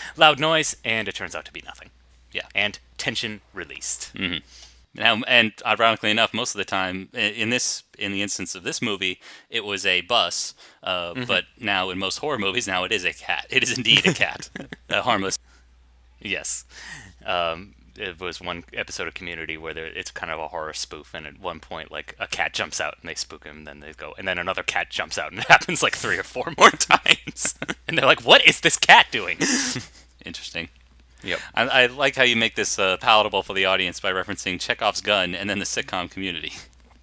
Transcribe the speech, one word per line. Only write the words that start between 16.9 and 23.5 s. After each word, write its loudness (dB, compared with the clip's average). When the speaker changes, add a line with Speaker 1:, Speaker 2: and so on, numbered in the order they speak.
Speaker 1:
Um, -4
it -10
was -8
one -8
episode -8
of -10
Community -10
where -10
there, -10
it's -10
kind -10
of -6
a -8
horror -8
spoof, -10
and -12
at -18
one -8
point, -12
like, -12
a -6
cat -4
jumps -4
out -4
and -12
they -10
spook -10
him, -16